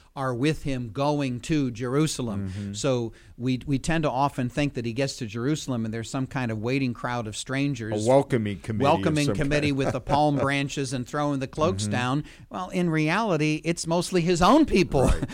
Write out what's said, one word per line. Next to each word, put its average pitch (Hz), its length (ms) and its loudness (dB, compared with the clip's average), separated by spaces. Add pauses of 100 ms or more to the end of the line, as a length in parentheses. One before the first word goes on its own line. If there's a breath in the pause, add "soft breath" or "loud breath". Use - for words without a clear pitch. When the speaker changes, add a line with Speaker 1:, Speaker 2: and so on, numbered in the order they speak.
(160 loud breath)
Speaker 1:
are 131 180 -4
with 147 300 0
him 123 280 -4
going 139 480 0
to 143 320 0
Jerusalem. 120 800 -2
Speaker 2:
Mm-hmm. 101 240 -6
Speaker 1:
So 120 400 -2 (240 soft breath)
we, 127 280 -2
we 139 140 0
tend 165 240 0
to 147 80 2
often 131 380 0
think 143 240 -2
that 120 120 -4
he 117 60 -4
gets 135 260 -2
to 127 80 -8
Jerusalem 120 600 -2
and 110 80 -6
there's 113 160 -8
some 131 180 -4
kind 123 240 -4
of 110 80 -4
waiting 127 340 0
crowd 123 340 -6
of 107 100 -10
strangers. 117 680 -2
Speaker 2:
A 120 40 4
welcoming 127 500 4
committee 113 260 -2
of 151 80 6
Speaker 1:
Welcoming 151 340 2
Speaker 2:
some - 80 0
Speaker 1:
committee 147 320 0
Speaker 2:
kind. 139 100 0
Speaker 1:
with 135 160 0
the 127 80 -4
Speaker 2:
<laughs> 143 120 -4
Speaker 1:
palm 147 240 4
branches 139 560 -2
and 127 140 -4
throwing 147 320 -2
the 131 80 -4
cloaks 156 360 0
Speaker 2:
Mm-hmm. 104 80 -2
Speaker 1:
down. 131 320 0 (260 loud breath)
Well, 190 200 -8
in 175 200 0
reality, 156 760 2
it's 165 240 -4
mostly 175 340 0
his 170 200 2
own 254 240 8
people 147 380 4
Speaker 2:
Right. - 200 4 (100)